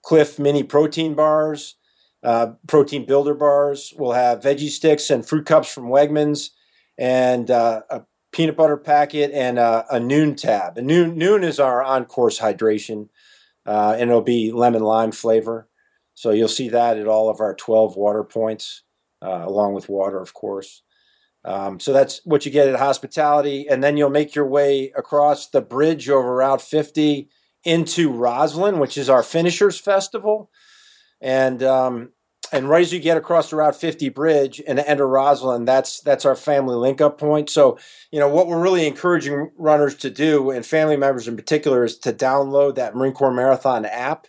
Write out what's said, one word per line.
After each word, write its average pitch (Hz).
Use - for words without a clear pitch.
Clif -
mini 143
protein 156
bars, 151
uh, 117
protein 143
builder 143
bars. 143
We'll 123
have 123
veggie 143
sticks 151
and 123
fruit 151
cups 156
from 127
Wegmans, 147
and, 127
uh, 117
a 123
peanut 156
butter 151
packet 147
and, 127
uh, 117
a 127
Nuun 143
tab. 92
And 127
Nuun, 170
Nuun 190
is 143
our 127
on-course 127
hydration, 107
uh, 107
and 120
it'll 117
be 117
lemon 120
lime 110
flavor. 113
So -
you'll 107
see 123
that 117
at 104
all 110
of 104
our 101
twelve 110
water 104
points, 110
uh, 90
along 101
with 92
water, 98
of 90
course. 98
Um, 98
so 139
that's 135
what 151
you 143
get 143
at 131
hospitality. 143
And 135
then 147
you'll 143
make 147
your 147
way 139
across 147
the 131
bridge 143
over 127
Route 131
fifty 151
into 165
Roslyn, 147
which 139
is 131
our 131
Finishers 170
Festival. 202
And, 131
um, 127
and 135
right 165
as 165
you 175
get 160
across 156
the 156
Route 147
fifty 156
bridge 143
and 139
enter 143
Roslyn, 131
that's, 131
that's 143
our 135
family 135
link-up 135
point. 151
So, 139
you 151
know, 143
what 170
we're 170
really 175
encouraging 147
runners 147
to 135
do, 143
and 123
family 156
members 135
in 117
particular, 131
is 113
to 120
download 139
that 117
Marine 131
Corps 135
Marathon 123
app. 123